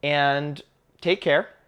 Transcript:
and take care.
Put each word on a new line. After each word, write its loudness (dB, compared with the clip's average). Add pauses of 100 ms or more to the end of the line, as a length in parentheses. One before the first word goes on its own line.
and 0 (380)
take 0
care. 2 (200)